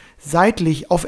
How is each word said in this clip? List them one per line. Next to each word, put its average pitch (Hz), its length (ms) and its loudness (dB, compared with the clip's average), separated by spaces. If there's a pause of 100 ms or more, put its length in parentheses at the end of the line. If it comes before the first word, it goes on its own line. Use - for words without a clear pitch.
(180)
seitlich, 165 720 0
auf 165 160 0